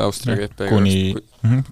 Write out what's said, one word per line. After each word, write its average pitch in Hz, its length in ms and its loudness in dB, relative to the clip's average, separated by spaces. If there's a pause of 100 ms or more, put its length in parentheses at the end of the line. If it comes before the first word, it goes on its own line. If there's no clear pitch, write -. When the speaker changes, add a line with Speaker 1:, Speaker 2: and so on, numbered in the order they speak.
Speaker 1:
Austria 107 360 -2
Speaker 2:
Jah, 104 120 -4
Speaker 1:
G - 80 -16
P-ga 98 140 -4
Speaker 2:
kuni, 98 420 2
Speaker 1:
just. 107 120 -8 (180)
Speaker 2:
mhm, 117 160 2 (140)